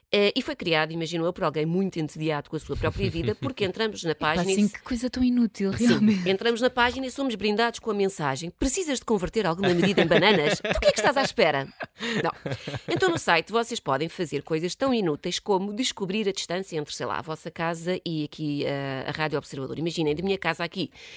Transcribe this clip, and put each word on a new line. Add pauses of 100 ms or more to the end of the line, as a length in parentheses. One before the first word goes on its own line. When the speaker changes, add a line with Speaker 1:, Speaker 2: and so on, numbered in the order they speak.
Speaker 1:
eh,
e
foi
criado,
imagino
eu,
por
alguém
muito
entediado
com
a
sua
própria
vida,
Speaker 2:
<laughs>
Speaker 1:
porque
entramos
na
Speaker 2:
Epá,
Speaker 1:
página
e
Speaker 2:
sim,
Speaker 1:
se-
Speaker 2:
que
coisa
tão
inútil,
Speaker 1:
Sim,
Speaker 2:
realmente.
Speaker 1:
entramos
na
página
e
somos
brindados
com
a
mensagem:
"Precisas
de
converter
alguma
medida
em
bananas?
Do
que
é
que
estás
à
espera?" (560)
Não. (560)
Então,
no
site,
vocês
podem
fazer
coisas
tão
inúteis
como
descobrir
a
distância
entre,
sei
lá,
a
vossa
casa
e
aqui,
eh,
a
Rádio
Observador.
Imaginem,
da
minha
casa
aqui (280)